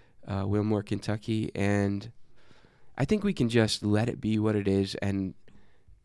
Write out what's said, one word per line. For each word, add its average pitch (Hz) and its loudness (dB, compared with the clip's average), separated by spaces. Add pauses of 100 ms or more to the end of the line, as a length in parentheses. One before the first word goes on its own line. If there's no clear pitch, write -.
(260)
uh, 98 -4
Wilmore, 104 2
Kentucky. 107 -4
And 101 0 (880)
I 135 0
think 196 2
we 196 2
can 120 0
just 110 2
let 107 2
it - -6
be 107 0
what 107 2
it 101 -2
is 98 2
and 98 -2 (720)